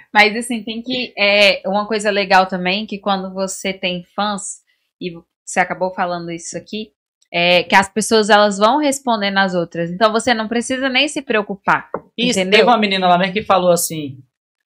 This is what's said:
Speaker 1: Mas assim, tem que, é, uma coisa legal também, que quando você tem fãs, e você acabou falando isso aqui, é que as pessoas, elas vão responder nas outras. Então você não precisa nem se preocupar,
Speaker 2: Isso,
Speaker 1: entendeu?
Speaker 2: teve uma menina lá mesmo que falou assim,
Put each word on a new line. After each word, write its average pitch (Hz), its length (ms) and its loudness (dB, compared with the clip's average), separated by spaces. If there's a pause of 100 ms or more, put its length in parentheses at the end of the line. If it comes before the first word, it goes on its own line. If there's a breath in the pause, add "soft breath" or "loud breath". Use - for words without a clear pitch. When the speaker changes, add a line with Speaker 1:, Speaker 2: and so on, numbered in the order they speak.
(140 soft breath)
Speaker 1:
Mas 208 240 4
assim, 233 260 -6
tem 226 180 -10
que, 254 360 -8
é, 202 480 2
uma 202 200 -2
coisa 214 240 -2
legal 190 360 4
também, 185 400 -4
que 202 120 -10
quando 190 360 -4
você 190 400 -6
tem 180 320 -8 (100)
fãs, 202 440 -8 (420)
e 175 100 -8 (340)
você - 140 -4
acabou 180 340 -2
falando 175 380 -6
isso 170 260 -12
aqui, 214 340 -12 (380)
é 175 340 4
que 240 120 2
as 277 140 4
pessoas, 214 400 0
elas 208 280 6
vão 220 220 4
responder 240 500 -2
nas 196 240 0
outras. 170 380 -4
Então 208 220 2
você 233 200 0
não 220 140 -6
precisa 254 400 -4
nem 262 220 0
se 294 120 -8
preocupar, 202 680 -2 (280)
Speaker 2:
Isso, 220 220 0
Speaker 1:
entendeu? 190 200 4
Speaker 2:
teve 220 100 4
uma 233 80 4
menina 196 320 0
lá 175 80 6
mesmo 185 160 0
que 214 100 -4
falou 180 280 2
assim, 156 480 -4 (460)